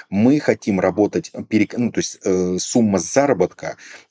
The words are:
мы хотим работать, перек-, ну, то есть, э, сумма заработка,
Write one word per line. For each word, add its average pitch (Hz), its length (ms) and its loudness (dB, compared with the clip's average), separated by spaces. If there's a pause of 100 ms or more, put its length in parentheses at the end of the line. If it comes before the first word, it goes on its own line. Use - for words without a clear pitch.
мы 120 320 2
хотим 104 400 0
работать, 92 500 0 (160)
перек-, 107 300 0
ну, 117 120 0
то - 100 -6
есть, - 260 -6
э, 92 340 0
сумма 104 400 2
заработка, - 760 -2 (340)